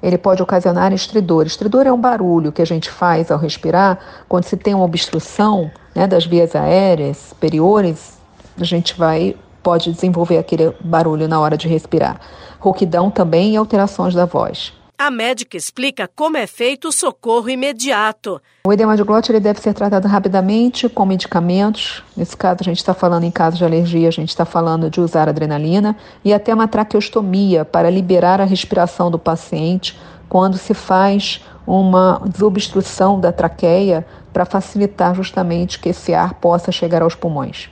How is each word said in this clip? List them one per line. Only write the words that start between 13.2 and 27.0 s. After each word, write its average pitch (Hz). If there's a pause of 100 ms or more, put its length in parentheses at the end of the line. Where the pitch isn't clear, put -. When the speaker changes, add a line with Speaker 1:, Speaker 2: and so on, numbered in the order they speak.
Speaker 1:
e 214
alterações 196
da 175
voz. - (260)
Speaker 2:
A 285
médica 240
explica 247
como 311
é 220
feito 262
o 311
socorro 233
imediato. 226 (240)
Speaker 1:
O 196
edema 214
de 208
glote, 220
ele 220
deve 208
ser 214
tratado 202
rapidamente 202
com 202
medicamentos. 190 (140)
Nesse -
caso, 180
a -
gente 180
tá 185
falando, 175
em 170
caso 165
de 175
alergia, 165
a 165
gente 165
tá 170
falando 165
de 156
usar 165
adrenalina 156 (300)
e 202
até 208
uma 220
traqueostomia 202